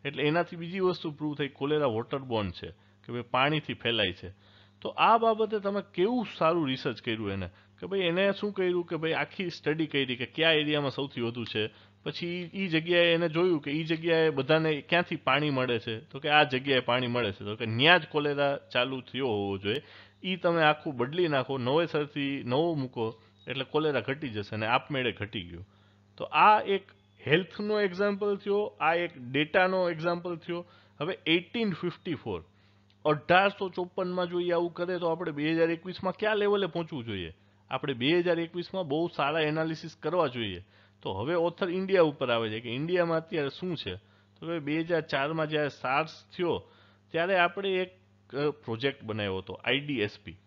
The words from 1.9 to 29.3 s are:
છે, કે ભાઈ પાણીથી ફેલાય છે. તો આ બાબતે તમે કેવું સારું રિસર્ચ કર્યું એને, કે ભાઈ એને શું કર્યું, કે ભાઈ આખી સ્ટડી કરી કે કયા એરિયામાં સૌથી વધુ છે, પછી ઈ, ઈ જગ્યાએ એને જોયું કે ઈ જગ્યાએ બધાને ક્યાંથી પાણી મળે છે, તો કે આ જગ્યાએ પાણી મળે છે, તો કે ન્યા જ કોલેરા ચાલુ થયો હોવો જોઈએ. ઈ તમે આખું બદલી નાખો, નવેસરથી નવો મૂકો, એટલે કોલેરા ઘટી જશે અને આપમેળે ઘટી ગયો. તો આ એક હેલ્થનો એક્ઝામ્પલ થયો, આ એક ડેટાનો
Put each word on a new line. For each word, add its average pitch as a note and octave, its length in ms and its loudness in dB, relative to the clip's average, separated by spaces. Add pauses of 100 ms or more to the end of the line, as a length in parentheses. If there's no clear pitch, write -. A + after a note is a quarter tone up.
છે, E2+ 180 -12 (360)
કે A#2+ 80 -10
ભાઈ A#2+ 80 -4
પાણીથી C#3 520 0
ફેલાય G#2+ 400 0
છે. - 380 -16 (300)
તો - 80 -8
આ G3 280 4
બાબતે A3 420 0
તમે G3 220 -2 (120)
કેવું A3 320 0 (120)
સારું E3 300 2
રિસર્ચ C3 340 -4
કર્યું A2 300 -2
એને, F#2+ 160 -4 (320)
કે C#3 80 -8
ભાઈ G3 120 -2
એને F#3 320 2
શું G3+ 200 -4
કર્યું, F3+ 340 0
કે E3+ 100 -6
ભાઈ D#3+ 180 -2
આખી D3 360 -4
સ્ટડી D#3 360 0
કરી C3+ 300 0
કે B2 100 -4
કયા D#3+ 260 2
એરિયામાં D3 400 2
સૌથી C3+ 300 -6
વધુ A#2+ 240 -4
છે, A2 240 -2 (340)
પછી - 240 -8
ઈ, F3 260 -8
ઈ G3 140 -4
જગ્યાએ E3+ 460 4
એને E3+ 160 2
જોયું E3 320 2
કે C#3+ 100 -4
ઈ D#3+ 120 -2
જગ્યાએ D#3+ 460 2
બધાને D3+ 520 2
ક્યાંથી E3 340 0
પાણી C#3+ 340 2
મળે B2+ 300 0
છે, A2+ 200 -6
તો - 200 -14
કે D#3 100 -4
આ D3+ 140 8
જગ્યાએ C3 360 2
પાણી B2 280 2
મળે A#2+ 240 0
છે, G2+ 140 -12
તો G#2 100 -4
કે A#2 100 -6
ન્યા C3 320 6
જ D#3 80 0
કોલેરા C#3+ 520 0 (140)
ચાલુ B2+ 300 0
થયો C3 260 -4
હોવો G2+ 300 0
જોઈએ. G2+ 240 -2 (420)
ઈ F3+ 120 -2
તમે E3+ 280 2
આખું D3+ 340 2
બદલી E3 300 0
નાખો, C3+ 300 0
નવેસરથી C#3+ 880 0
નવો D#3 280 2
મૂકો, B2 480 -4 (260)
એટલે C3 160 -6
કોલેરા D3+ 360 0
ઘટી C#3 300 -4
જશે G#2+ 260 -6
અને G#2+ 100 -2
આપમેળે B2+ 460 0
ઘટી G#2 300 -6
ગયો. F2 240 -12 (520)
તો - 60 -8
આ G#3 380 6
એક G3 200 -2 (460)
હેલ્થનો G#3 520 0
એક્ઝામ્પલ G3+ 560 0
થયો, G3+ 440 -4
આ D#3 140 2
એક E3+ 240 -2
ડેટાનો E3+ 720 2